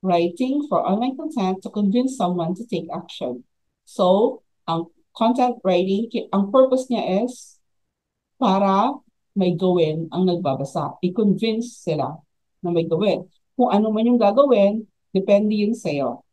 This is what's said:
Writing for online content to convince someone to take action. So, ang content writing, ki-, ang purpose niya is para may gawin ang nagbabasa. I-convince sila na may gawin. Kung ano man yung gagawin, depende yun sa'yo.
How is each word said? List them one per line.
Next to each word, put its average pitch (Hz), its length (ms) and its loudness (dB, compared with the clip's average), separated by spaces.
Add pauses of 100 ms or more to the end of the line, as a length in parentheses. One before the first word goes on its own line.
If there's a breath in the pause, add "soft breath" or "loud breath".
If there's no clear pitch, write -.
Writing 185 640 0
for 170 160 0
online 233 320 0
content 196 480 -4
to - 80 -12
convince 226 480 0
someone 180 400 -2
to 233 80 -12
take 165 240 -6
action. 131 560 -10 (400)
So, 196 560 2 (240)
ang 165 240 -4 (240)
content 247 480 0
writing, 190 480 0
ki-, - 240 -6
ang 196 160 0
purpose 254 400 4
niya 208 360 0
is - 360 -12 (800)
para 202 560 2 (400)
may 180 160 2
gawin 165 560 0
ang 185 160 0
nagbabasa. 147 800 -4
I-convince 220 800 -2
sila 147 320 -4 (480)
na 175 80 -2
may 165 160 0
gawin. 180 400 -2 (240)
Kung 240 160 2
ano 214 240 2
man 226 160 0
yung 240 120 2
gagawin, 220 680 2 (240)
depende 208 400 2
yun 214 240 -2
sa'yo. 139 560 -6